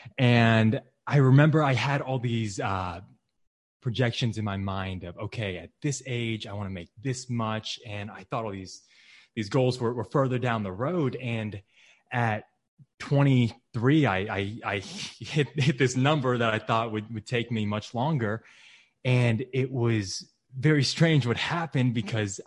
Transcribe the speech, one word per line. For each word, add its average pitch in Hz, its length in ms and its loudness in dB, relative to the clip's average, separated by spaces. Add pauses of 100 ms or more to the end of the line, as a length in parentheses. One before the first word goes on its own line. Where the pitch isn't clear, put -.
(200)
And 113 600 6 (260)
I 131 100 4
remember 143 460 8
I 139 100 2
had 139 280 0
all 131 180 -4
these, 113 400 -4
uh, 92 420 -4 (800)
projections 117 560 -2
in 107 80 -4
my 98 100 -4
mind 95 480 -6
of, 87 140 -12
"Okay, 101 400 -6
at 85 120 -14 (120)
this 143 240 -4
age, 117 420 -6
I 101 60 -12
wanna 101 160 -8
make 87 180 -10 (140)
this 127 280 -8
much." 110 560 -6
And 104 240 -10
I 95 140 -16
thought 113 220 -6
all 104 60 -8
these, 95 300 -12 (540)
these 104 140 -4
goals 127 280 2
were, 123 160 -2
were 117 120 -6
further 127 340 0
down 117 240 -2
the 95 80 -6
road. 135 460 -4
And 110 440 -6 (480)
at 113 360 -2 (520)
twenty-three, 135 1080 2
I, 95 140 2
I, 101 440 -4
I 104 160 -4
<laughs> - 400 -12
hit, 143 300 -2 (100)
hit 135 180 2
this 131 200 2
number 131 400 2
that 113 160 2
I 110 60 0
thought 113 340 -2
would, 110 200 -6
would 107 120 -8
take 120 260 -2
me 110 140 0
much 107 280 -4
longer. 123 520 -2 (580)
And 123 480 2
it 131 180 -2
was 117 640 -2 (260)
very 147 280 4
strange 156 420 4
what 117 80 2
happened 143 580 0
because 107 540 -4